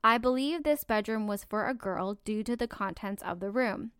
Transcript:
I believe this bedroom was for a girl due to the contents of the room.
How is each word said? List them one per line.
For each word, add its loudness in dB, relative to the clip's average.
I 6
believe 2
this 2
bedroom 0
was -2
for 0
a 0
girl -2
due -2
to 0
the -2
contents -6
of -4
the -4
room. 0